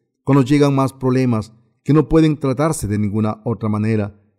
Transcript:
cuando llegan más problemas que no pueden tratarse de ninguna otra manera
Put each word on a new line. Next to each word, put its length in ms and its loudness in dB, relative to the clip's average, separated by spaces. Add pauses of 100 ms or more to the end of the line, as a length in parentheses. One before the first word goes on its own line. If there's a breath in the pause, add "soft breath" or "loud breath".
(240)
cuando 180 4
llegan 320 2
más 180 0
problemas 600 -2 (320)
que 80 0
no 160 4
pueden 280 2
tratarse 520 -4
de 100 -2
ninguna 460 -2
otra 240 -6
manera 520 -2 (180)